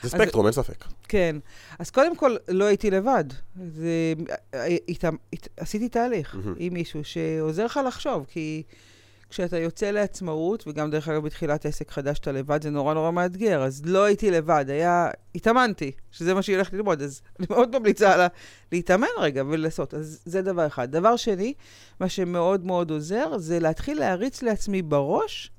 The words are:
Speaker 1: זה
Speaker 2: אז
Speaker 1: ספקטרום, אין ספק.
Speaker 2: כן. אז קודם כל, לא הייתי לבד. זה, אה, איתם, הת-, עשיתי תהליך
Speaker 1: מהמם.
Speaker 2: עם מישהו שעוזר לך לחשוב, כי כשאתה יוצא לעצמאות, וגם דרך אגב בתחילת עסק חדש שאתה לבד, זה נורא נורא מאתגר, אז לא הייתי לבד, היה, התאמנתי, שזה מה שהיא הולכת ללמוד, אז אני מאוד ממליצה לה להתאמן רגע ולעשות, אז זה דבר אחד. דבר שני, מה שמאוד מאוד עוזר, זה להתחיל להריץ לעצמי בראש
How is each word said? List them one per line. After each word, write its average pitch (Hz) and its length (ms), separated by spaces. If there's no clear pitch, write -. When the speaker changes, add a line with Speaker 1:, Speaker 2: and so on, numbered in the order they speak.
Speaker 1:
זה 120 60
Speaker 2:
אז - 40
Speaker 1:
ספקטרום, 165 340
אין 110 60
ספק. - 320
Speaker 2:
כן. 170 280
אז - 120
קודם 320 260
כל, 247 200
לא 185 160
הייתי 208 260
לבד. 190 340
זה, 165 380
אה, 135 220
איתם, 127 260
הת-, - 240
עשיתי 226 320
תהליך 233 460
Speaker 1:
מהמם. 95 240
Speaker 2:
עם 175 160
מישהו 160 300
שעוזר 160 600
לך 240 220
לחשוב, 240 420
כי 156 340
כשאתה 175 280
יוצא 165 320
לעצמאות, 190 760
וגם 151 240
דרך 151 180
אגב 156 140
בתחילת 151 440
עסק 151 240
חדש 143 260
שאתה - 160
לבד, 143 300
זה 151 80
נורא 147 240
נורא 160 160
מאתגר, 180 520
אז 135 220
לא 190 200
הייתי 202 260
לבד, 160 380
היה, 170 400
התאמנתי, 226 560
שזה 175 240
מה 196 80
שהיא 196 140
הולכת 185 160
ללמוד, 185 300
אז 139 180
אני 185 120
מאוד 233 280
ממליצה 202 380
לה 175 100
להתאמן 185 340
רגע 143 300
ולעשות, 160 460
אז 156 300
זה 185 180
דבר 180 240
אחד. 131 240
דבר 185 260
שני, 220 380
מה 185 80
שמאוד 175 580
מאוד 175 240
עוזר, 208 480
זה 170 220
להתחיל 165 380
להריץ 226 440
לעצמי 202 400
בראש 156 760